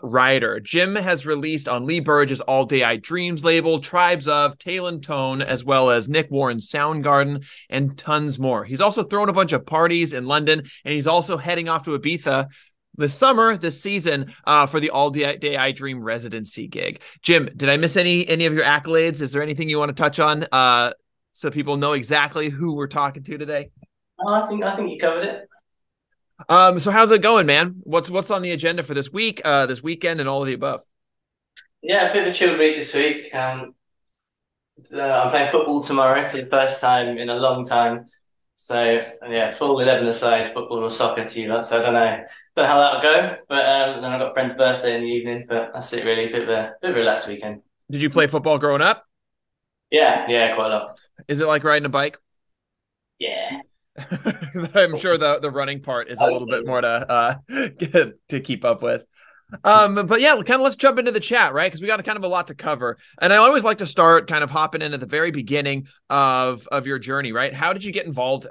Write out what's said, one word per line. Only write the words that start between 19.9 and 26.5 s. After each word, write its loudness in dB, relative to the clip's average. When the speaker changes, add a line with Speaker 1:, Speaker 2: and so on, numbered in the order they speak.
Speaker 1:
to -
touch 0
on, 0
uh, 4
so -8
people -4
know 0
exactly -2
who -6
we're -6
talking -4
to -14
today? -8
Speaker 2:
Oh, -2
I 0
think, -6
I -2
think -6
you -12
covered -2
it. -10
Speaker 1:
Um, 8